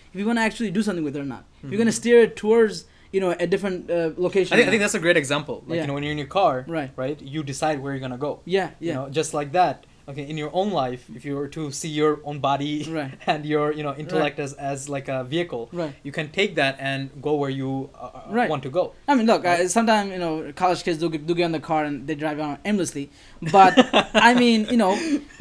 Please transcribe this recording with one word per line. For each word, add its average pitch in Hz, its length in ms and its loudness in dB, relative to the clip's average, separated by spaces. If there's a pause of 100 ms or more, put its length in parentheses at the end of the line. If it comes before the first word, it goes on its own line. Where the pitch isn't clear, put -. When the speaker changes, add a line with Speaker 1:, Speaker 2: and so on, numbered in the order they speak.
(120)
Speaker 1:
if 185 60 -10
you 202 80 -2
wanna 233 140 0
actually 220 320 -2
do 214 100 0
something 180 220 -2
with 139 120 -4
it 143 40 -4
or 139 40 -6
not. 120 200 -10 (180)
You're 190 160 -4
gonna 226 120 4
Speaker 2:
Mm-hmm. - 0 -
Speaker 1:
steer 233 320 6
it 220 140 4
towards, 214 500 2 (260)
you 190 80 2
know, 185 180 0
a 175 80 0
different, 190 420 -2
uh, 170 280 0
location 180 360 0
Speaker 2:
I 190 40 4
think, 226 100 6
Speaker 1:
or - 20 0
Speaker 2:
I - 40 0
think 214 80 2
Speaker 1:
not. 208 60 2
Speaker 2:
that's 202 80 -2
a 208 40 -2
great 170 180 4
example. 143 520 -2
Like, 165 80 -4
Speaker 1:
Yeah. 160 60 -2
Speaker 2:
you 151 40 -4
know, 143 80 -4
when 143 80 -4
you're 147 100 -4
in 151 60 -4
your 139 80 -6
car, 143 400 2
Speaker 1:
Right. 156 300 -6
Speaker 2:
right, 139 260 -6
you 143 220 -8
decide 139 360 -2
where 139 120 -8
you're 135 80 -6
gonna 127 180 -8
go. 139 260 -6
Speaker 1:
Yeah, 175 260 -2 (100)
Speaker 2:
You 165 80 -6
Speaker 1:
yeah. 160 60 -2
Speaker 2:
know, 135 160 -6
just 151 220 -2
like 147 200 -4
that. 170 320 2 (240)
Okay, 139 200 -10
in 156 80 -8
your 151 160 -6
own 196 200 0
life, 127 320 -2 (100)
if 117 100 -16
you 143 120 -6
were 143 120 -4
to 156 220 -8
see 160 180 -8
your 151 360 2
own 147 160 -8
body 143 500 -2
Speaker 1:
Right. 143 300 -6
Speaker 2:
<laughs> - 80 -8
and 151 180 -2
your, 151 240 0
you 151 140 -6
know, 139 100 -4
intellect 147 440 -2
Speaker 1:
Right. 143 60 -6
Speaker 2:
as, 139 100 -8
as, 139 340 -8
like, 139 180 -6
a 131 160 -4
vehicle, 131 500 -4
Speaker 1:
Right. 160 300 -6
Speaker 2:
you 147 80 -10
can 151 200 -8
take 190 260 -2
that 135 240 0
and 135 300 -6 (120)
go 147 140 0
where 139 140 -2
you, 135 440 -6
uh, - 120 -16
uh, - 220 -16
Speaker 1:
Right. 208 220 0
Speaker 2:
want 139 140 -4
to 135 60 -8
go. 170 220 -2 (140)
Speaker 1:
I 285 80 4
mean, 226 120 4
look, 185 180 4
Speaker 2:
Right? 175 160 4
Speaker 1:
uh, 180 80 2
sometimes, 214 420 2
you 185 80 -8
know, 156 380 -4
college 180 260 0
kids 165 160 -2
do, 170 120 -2
do 156 240 -4
get 170 100 0
in 165 80 -2
the 151 80 -2
car 156 240 -2
and 143 240 -6
they 160 80 -4
drive 151 240 -4
around 147 240 -6
aimlessly. 175 440 -2 (440)
But, 190 240 10
Speaker 2:
<laughs> - 380 4
Speaker 1:
I 226 200 8
mean, 233 340 4
you 247 100 4
know, 220 200 4 (420)